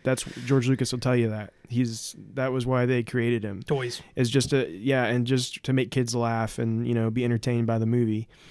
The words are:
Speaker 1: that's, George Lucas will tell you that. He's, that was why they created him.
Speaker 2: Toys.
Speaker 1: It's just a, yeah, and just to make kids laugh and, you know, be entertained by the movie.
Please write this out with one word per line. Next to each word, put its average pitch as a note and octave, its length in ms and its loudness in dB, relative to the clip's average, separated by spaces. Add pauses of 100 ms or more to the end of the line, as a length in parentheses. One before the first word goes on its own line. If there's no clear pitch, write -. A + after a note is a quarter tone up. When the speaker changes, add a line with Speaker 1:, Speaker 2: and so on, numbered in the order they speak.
Speaker 1:
that's, C3 200 0 (220)
George B2+ 220 4
Lucas C3 240 2
will B2+ 80 -4
tell B2 160 2
you A#2 140 4
that. G#2+ 220 -6 (160)
He's, A#2 480 -2 (200)
that C3 160 0
was B2+ 140 -2
why B2+ 200 2
they B2 180 2
created A#2 400 0
him. G2+ 200 -8
Speaker 2:
Toys. C3 380 -4 (140)
Speaker 1:
It's B2 140 2
just C3 240 2
a, C3 160 2
yeah, B2 360 0
and A#2+ 200 2
just B2+ 380 -2
to C3+ 100 0
make C3 180 2
kids A#2+ 240 0
laugh A2+ 440 0
and, A2+ 280 -2
you A#2+ 60 0
know, A2+ 160 0
be A#2+ 160 0
entertained A#2+ 420 0
by A2+ 120 0
the A2+ 80 0
movie. A2+ 400 0 (240)